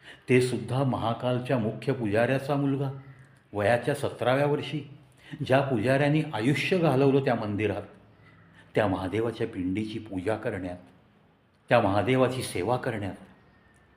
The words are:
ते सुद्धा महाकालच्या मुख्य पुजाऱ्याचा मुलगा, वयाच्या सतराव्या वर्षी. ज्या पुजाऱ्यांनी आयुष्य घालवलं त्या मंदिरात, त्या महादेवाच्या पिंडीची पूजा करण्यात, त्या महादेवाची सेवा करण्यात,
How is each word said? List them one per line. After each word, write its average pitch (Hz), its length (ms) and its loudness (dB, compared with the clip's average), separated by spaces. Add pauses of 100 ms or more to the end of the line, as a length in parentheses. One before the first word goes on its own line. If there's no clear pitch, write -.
(300)
ते 127 120 6
सुद्धा 120 420 -2
महाकालच्या 123 720 0
मुख्य 113 360 -2
पुजाऱ्याचा 123 640 0
मुलगा, 139 340 0 (640)
वयाच्या 117 420 2
सतराव्या 127 500 0
वर्षी. 147 360 -2 (640)
ज्या 139 160 4
पुजाऱ्यांनी 135 600 2 (120)
आयुष्य 131 440 0
घालवलं 139 480 4
त्या 127 100 2
मंदिरात, 104 460 -2 (920)
त्या 110 120 4
महादेवाच्या 101 600 -2
पिंडीची 104 520 -4
पूजा 98 360 -4
करण्यात, 92 420 -6 (920)
त्या 123 120 6
महादेवाची 120 600 2
सेवा 104 340 -2
करण्यात, 104 380 -6 (800)